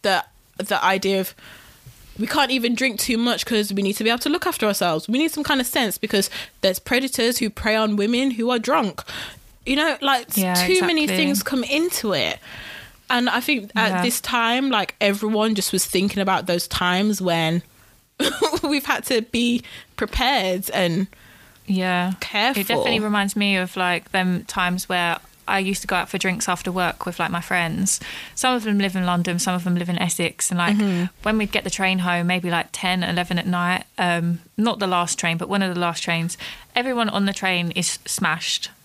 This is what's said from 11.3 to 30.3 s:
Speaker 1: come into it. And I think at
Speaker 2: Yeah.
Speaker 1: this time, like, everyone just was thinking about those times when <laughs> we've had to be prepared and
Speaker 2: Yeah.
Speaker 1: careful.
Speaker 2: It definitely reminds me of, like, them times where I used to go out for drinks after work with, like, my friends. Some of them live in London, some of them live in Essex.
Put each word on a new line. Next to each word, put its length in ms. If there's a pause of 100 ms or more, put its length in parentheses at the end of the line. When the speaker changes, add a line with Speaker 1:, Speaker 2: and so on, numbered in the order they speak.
Speaker 1:
come 220
into 480
it. 260 (680)
And 200
I 120
think 340
at 160
Speaker 2:
Yeah. 100
Speaker 1:
this 200
time, 480
like, 320
everyone 540
just 180
was 120
thinking 360
about 260
those 200
times 540
when 400 (580)
<laughs> 440
we've 220
had 220
to 160
be 380 (360)
prepared 760
and 360 (600)
Speaker 2:
Yeah. 540
Speaker 1:
careful. 400
Speaker 2:
It 60
definitely 340
reminds 340
me 220
of, 180
like, 380
them 320
times 440
where 280 (300)
I 120
used 220
to 60
go 80
out 140
for 80
drinks 320
after 220
work 340
with, 140
like, 100
my 120
friends. 580 (340)
Some 220
of 80
them 160
live 160
in 100
London, 320
some 160
of 100
them 120
live 140
in 100
Essex. 500